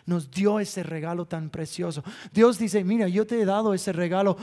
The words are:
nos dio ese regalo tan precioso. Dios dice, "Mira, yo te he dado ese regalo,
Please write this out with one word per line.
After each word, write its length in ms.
nos 240
dio 300
ese 240
regalo 420
tan 240
precioso. 540
Dios 240
dice, 280
"Mira, 240
yo 180
te 140
he 40
dado 300
ese 180
regalo, 500